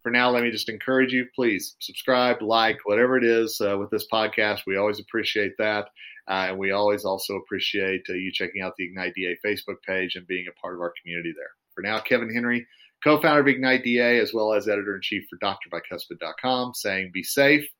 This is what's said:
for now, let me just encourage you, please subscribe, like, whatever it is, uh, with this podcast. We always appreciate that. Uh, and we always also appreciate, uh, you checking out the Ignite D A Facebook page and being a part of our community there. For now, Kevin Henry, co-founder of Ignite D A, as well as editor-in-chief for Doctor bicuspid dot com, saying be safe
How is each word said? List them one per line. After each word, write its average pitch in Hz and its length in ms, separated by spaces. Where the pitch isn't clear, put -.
for 117 80
now, 123 180
let 120 140
me 120 80
just 107 160
encourage 127 440
you, 127 220
please 113 460
subscribe, 123 600
like, 110 440
whatever 123 340
it 120 60
is, 113 360
uh, 101 160
with 101 140
this 107 200
podcast. 107 540
We 98 120
always 104 240
appreciate 101 580
that. 107 300
Uh, 95 220
and 95 80
we 98 120
always 104 340
also 98 300
appreciate, 95 760
uh, 95 40
you 95 200
checking 95 300
out 92 160
the 95 60
Ignite 90 300
D 92 120
A 90 200
Facebook 101 400
page 92 280
and 90 120
being 90 220
a - 120
part 92 140
of 87 60
our 87 120
community 85 340
there. 71 140
For 90 80
now, 107 180
Kevin 120 320
Henry, 120 340
co-founder 151 380
of 135 80
Ignite 131 340
D 120 160
A, 120 220
as 107 120
well 110 200
as 104 160
editor-in-chief 101 600
for - 120
Doctor 98 280
bicuspid 85 520
dot 80 200
com, 127 340
saying 95 380
be 92 120
safe 143 440